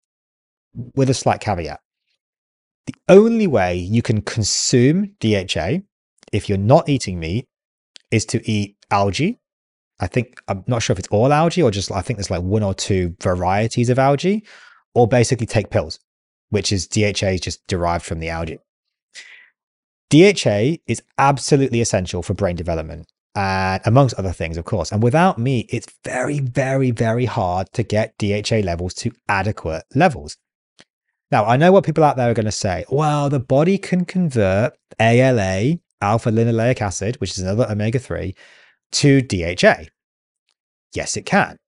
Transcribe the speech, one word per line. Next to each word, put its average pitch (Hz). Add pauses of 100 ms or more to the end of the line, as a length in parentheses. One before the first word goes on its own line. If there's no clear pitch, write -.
(960)
with 135
a 127
slight -
caveat. 87 (1080)
The - (140)
only 214
way 92
you 98
can 107
consume 131
D 107
H 95
A 156 (500)
if -
you're 98
not 127
eating 104
meat 85 (640)
is 113
to -
eat 104 (140)
algae. 104 (640)
I 98
think, -
I'm 98
not 117
sure 113
if 92
it's 95
all 117
algae 165
or 123
just, 98
I 98
think 110
there's, 98
like, 87
one 104
or 95
two 90
varieties 101
of 123
algae, 143 (500)
or 120
basically 117
take 101
pills, 78 (500)
which 104
is 92
D 107
H 101
A 95
is 87
just -
derived 85
from 82
the 117
algae. - (1500)
D 156
H 196
A 117
is 117 (160)
absolutely 135
essential 92
for 90
brain 87
development, 82 (300)
uh, 95
amongst 120
other 95
things, 82
of 85
course. 85
And 104
without 160
meat, 117
it's 117 (180)
very, 143
very, 131
very 117
hard 92
to 113
get 107
D 101
H 104
A 113
levels 90
to - (160)
adequate 95 (100)
levels. 123 (960)
Now, 110
I 120
know 165
what 190
people 156
out 143
there 123
are 113
gonna 107
say, 90
"Well, 147
the 139
body 160
can 180
convert 117 (240)
A 117
L 131
A, 101 (200)
alpha 110
linoleic 113
acid, 101
which 95
is -
another 101
omega-three, 104 (560)
to 139
D 95
H 90
A." 165 (1040)
Yes, -
it 104
can. 156 (120)